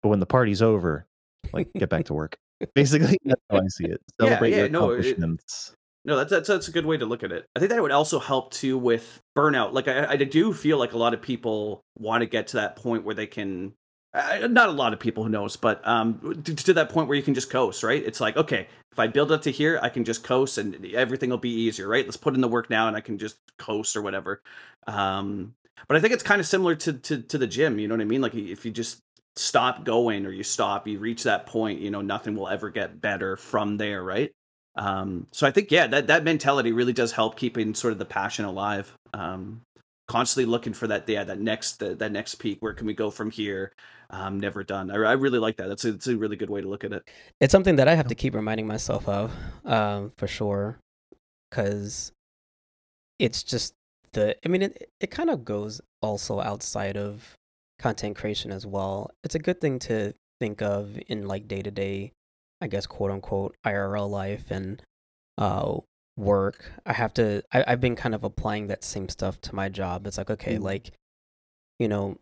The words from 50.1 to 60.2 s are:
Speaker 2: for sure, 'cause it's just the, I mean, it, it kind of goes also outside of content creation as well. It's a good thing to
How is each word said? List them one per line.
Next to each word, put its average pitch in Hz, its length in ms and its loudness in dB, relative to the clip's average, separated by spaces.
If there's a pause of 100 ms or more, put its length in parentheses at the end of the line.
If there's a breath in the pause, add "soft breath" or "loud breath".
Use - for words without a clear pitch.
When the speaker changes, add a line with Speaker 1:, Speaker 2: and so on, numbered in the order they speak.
Speaker 2:
for - 120 -4
sure, 101 500 -4 (720)
'cause 104 600 -4 (1080)
it's - 220 0
just - 320 -4 (380)
the, 107 320 2
I - 40 -2
mean, 185 140 2
it, - 260 -6 (100)
it 196 120 -4
kind 339 200 -2
of 143 140 -2
goes 107 360 -6 (220)
also 104 380 -4
outside 101 560 -4
of 101 380 -8 (440)
content 104 380 -4
creation 104 340 -6
as 98 160 -10
well. 98 440 -4 (120)
It's - 120 -8
a 165 40 -2
good 175 220 -2
thing 135 200 0
to 107 340 -2 (260)